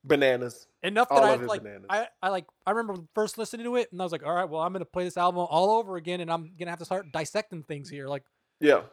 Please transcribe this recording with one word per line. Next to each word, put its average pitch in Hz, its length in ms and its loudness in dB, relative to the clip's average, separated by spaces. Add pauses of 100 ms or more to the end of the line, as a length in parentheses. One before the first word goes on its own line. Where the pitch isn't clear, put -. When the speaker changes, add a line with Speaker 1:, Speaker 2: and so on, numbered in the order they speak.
Speaker 1:
Bananas. 131 600 2 (160)
Speaker 2:
Enough 208 280 2
that 139 40 2
Speaker 1:
All 135 100 8
Speaker 2:
I, 127 100 6
Speaker 1:
of 123 80 -2
it 123 60 -6
Speaker 2:
like, 208 140 -4
Speaker 1:
bananas. 101 260 -16
Speaker 2:
I, 214 200 -2 (140)
I, 185 80 -2
like, 185 160 -4 (200)
I 190 60 0
remember 208 300 -4 (120)
first 214 240 -2
listening 226 280 -10
to 247 100 -2
it, 240 160 -2
and 180 80 -10
I 185 40 -2
was 165 80 -4
like, 151 120 -8
"All 160 100 -2
right, 180 140 0
well, 156 140 -4
I'm 180 100 -2
gonna 180 120 -6
play 180 200 -4
this 175 120 -6
album 175 320 2
all 175 300 4
over 190 180 -4
again, 175 240 -6
and 165 100 -8
I'm 165 280 -4
gonna 170 120 -8
have 170 100 -10
to 170 40 -12
start 185 280 -6
dissecting 160 500 -4
things 147 260 -12
here." 143 200 -12
Like, 139 160 -6 (360)
Speaker 1:
Yeah. 139 220 8 (100)